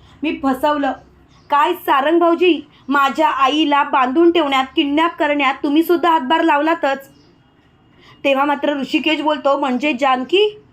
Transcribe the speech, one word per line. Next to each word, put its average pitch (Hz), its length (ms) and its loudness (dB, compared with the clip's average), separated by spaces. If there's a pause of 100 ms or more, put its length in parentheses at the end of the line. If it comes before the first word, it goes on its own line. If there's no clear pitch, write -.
(220)
मी 285 200 -4
फसवलं. 277 500 -2 (580)
काय 302 240 2
सारंग 311 440 0
भाऊजी, 339 420 2 (280)
माझ्या 277 400 0
आईला 285 540 0
बांधून 285 500 2
ठेवण्यात, 285 320 0 (120)
किडनॅप 320 420 0
करण्यात 285 440 0
तुम्हीसुद्धा 330 480 0
हातभार 320 320 0
लावलातच. 311 680 0 (1160)
तेव्हा 277 200 0
मात्र 294 360 -2
ऋषिकेश 311 400 -2
बोलतो, 285 380 0
"म्हणजे 277 340 -2
जानकी, 269 680 0 (140)